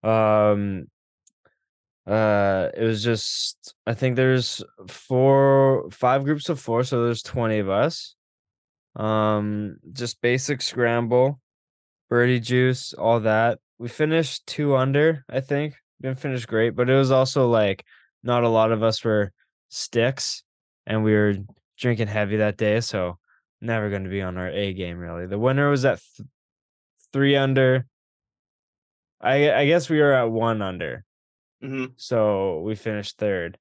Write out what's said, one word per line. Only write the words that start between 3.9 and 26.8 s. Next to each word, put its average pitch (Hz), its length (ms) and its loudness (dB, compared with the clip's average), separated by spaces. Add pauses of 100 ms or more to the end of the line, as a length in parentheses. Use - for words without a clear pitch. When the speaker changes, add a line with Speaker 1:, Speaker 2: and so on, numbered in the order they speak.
Speaker 1:
think 123 220 -2
there's 131 480 0 (240)
four, 135 1040 4
five 131 320 0
groups 147 260 -4
of 147 100 -2
four, 117 240 -2
so 127 220 -2
there's 117 180 -2
twenty 113 360 -2
of 98 100 -4
us. 117 460 -2 (800)
Um, 104 800 -2 (160)
just 123 280 -10
basic 131 400 -2
scramble, 120 760 0 (680)
birdie 120 300 2
juice, 127 540 0
all 113 280 0
that. 110 380 2 (180)
We 120 100 -12
finished 156 600 -2
two 143 280 -2
under, 139 540 2
I 131 120 -4
think. 143 340 -4 (260)
Didn't 131 180 -6
finish 127 260 -6
great, 117 300 0
but 123 140 0
it 135 60 4
was 135 160 4
also, 131 360 2
like, 107 380 2 (380)
not 120 200 0
a 117 60 2
lot 113 220 4
of 110 120 0
us 110 200 0
were 107 280 0 (380)
sticks, - 760 -4 (440)
and 110 160 -2
we 107 100 2
were 104 220 2 (420)
drinking 117 300 -2
heavy 104 300 -2
that 107 200 0
day, 107 240 0
so 90 380 -6 (420)
never 113 300 -4
gonna 95 180 -6
be 98 140 -4
on 90 140 -8
our 92 120 -6
A 98 240 -4
game, 87 240 -8
really. 85 300 -10
The 101 120 -6
winner 135 300 0
was 139 160 0
at 107 140 0 (180)
th-, - 100 -16 (840)